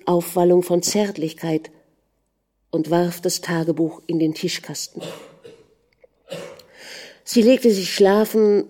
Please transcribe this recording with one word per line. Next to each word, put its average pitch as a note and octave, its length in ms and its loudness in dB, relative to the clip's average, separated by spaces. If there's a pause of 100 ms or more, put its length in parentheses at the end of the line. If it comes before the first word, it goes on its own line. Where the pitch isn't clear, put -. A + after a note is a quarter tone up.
Aufwallung F3 560 2
von F3 200 0
Zärtlichkeit E3 880 -4 (1000)
und D#3 200 -4
warf F3 300 0
das F3+ 200 -4
Tagebuch E3 680 -4
in E3+ 120 -4
den D#3+ 160 0
Tischkasten. - 680 -10 (2250)
Sie - 160 2
legte A#3+ 300 6
sich F#3+ 240 -2
schlafen, G#3 760 4